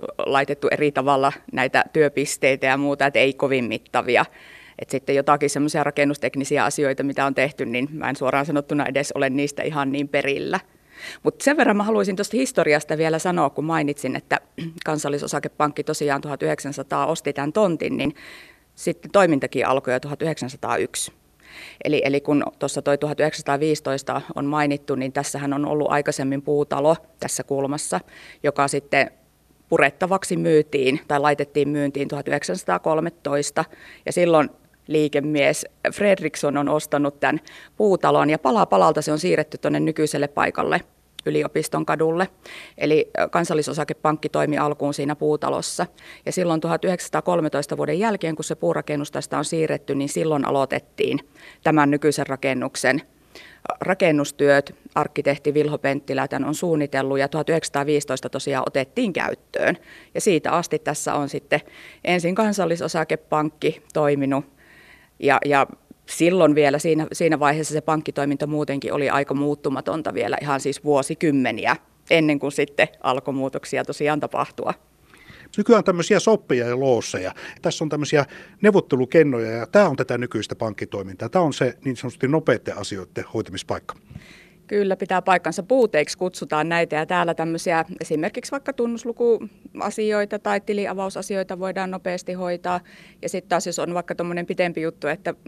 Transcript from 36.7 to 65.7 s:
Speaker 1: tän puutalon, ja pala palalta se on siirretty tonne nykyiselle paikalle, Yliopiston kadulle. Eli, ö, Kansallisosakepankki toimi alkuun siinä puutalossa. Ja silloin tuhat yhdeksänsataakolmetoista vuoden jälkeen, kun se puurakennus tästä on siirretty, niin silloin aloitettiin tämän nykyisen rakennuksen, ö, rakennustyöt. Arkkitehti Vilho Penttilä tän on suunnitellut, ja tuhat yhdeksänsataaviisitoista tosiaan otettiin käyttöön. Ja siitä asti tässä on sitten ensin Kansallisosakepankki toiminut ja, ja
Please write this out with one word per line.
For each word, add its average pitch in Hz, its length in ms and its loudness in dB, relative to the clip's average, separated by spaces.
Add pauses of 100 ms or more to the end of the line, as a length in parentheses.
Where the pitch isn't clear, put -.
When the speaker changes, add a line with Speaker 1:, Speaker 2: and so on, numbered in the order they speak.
Speaker 1:
tän 139 200 0 (360)
puutalon, 151 540 4
ja 156 80 2
pala 233 280 2
palalta 165 360 4
se 156 100 -2
on 151 60 0
siirretty 160 400 -2
tonne 151 220 0
nykyiselle 151 480 0
paikalle, - 520 0 (460)
Yliopiston 151 600 -2
kadulle. 160 420 0 (500)
Eli, 151 400 2
ö, - 100 0
Kansallisosakepankki 156 1000 -2
toimi 147 300 0
alkuun 147 360 -2
siinä 147 220 -2
puutalossa. 151 720 -2 (400)
Ja 160 60 -4
silloin 170 280 0
tuhat 165 240 -2
yhdeksänsataakolmetoista 156 920 -2
vuoden 147 220 -2
jälkeen, 190 380 -2
kun 160 80 -8
se 175 100 -6
puurakennus 151 560 -2
tästä - 280 -6
on 147 60 -2
siirretty, 151 500 -2
niin 139 140 -2
silloin 156 360 0
aloitettiin - 760 0 (460)
tämän 151 260 6
nykyisen 147 360 2
rakennuksen, 131 760 -2
ö, - 400 -20 (380)
rakennustyöt. 147 920 2 (200)
Arkkitehti 143 600 0
Vilho 147 240 2
Penttilä 139 500 -2
tän 135 160 -4
on 147 100 -4
suunnitellut, 139 640 0
ja 139 100 0
tuhat 151 200 -2
yhdeksänsataaviisitoista 143 840 0
tosiaan 139 360 -2
otettiin 180 460 -2
käyttöön. - 640 -2 (380)
Ja - 60 -4
siitä 151 300 2
asti 156 280 -2
tässä - 360 -4
on 143 140 -2
sitten 147 320 -2 (440)
ensin 175 300 0
Kansallisosakepankki 165 1500 0 (120)
toiminut 139 640 0 (600)
ja, 135 260 4
ja 143 220 4 (440)